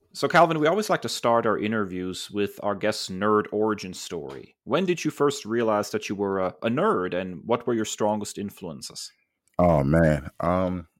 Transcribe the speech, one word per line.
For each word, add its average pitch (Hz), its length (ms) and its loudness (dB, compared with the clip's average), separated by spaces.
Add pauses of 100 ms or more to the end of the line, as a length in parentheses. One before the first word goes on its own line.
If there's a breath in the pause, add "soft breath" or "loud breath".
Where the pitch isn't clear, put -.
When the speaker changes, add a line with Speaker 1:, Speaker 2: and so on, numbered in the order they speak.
(160)
Speaker 1:
so, 139 120 0
Calvin, 165 320 6
we 147 80 4
always 202 240 0
like 165 120 0
to 117 60 -4
start 117 360 2
our 104 120 2
interviews 92 720 -4
with 101 320 -4
our 101 140 0
guest's 104 340 -2
nerd 104 420 2
origin 104 420 -2
story. 69 720 -12
When 151 220 0
did 175 180 0
you 156 80 -2
first 143 340 0
realize 110 460 0
that - 180 -4
you 104 60 -4
were 98 240 -2
a, 90 240 -2
a 117 60 0
nerd, 123 440 0
and 90 320 -6
what 117 220 -2
were 123 80 0
your 110 100 0
strongest 107 540 -2
influences? 90 720 -12 (480)
Speaker 2:
Oh, 82 240 6
man. 76 460 4 (100)
Um, 90 480 -2 (120)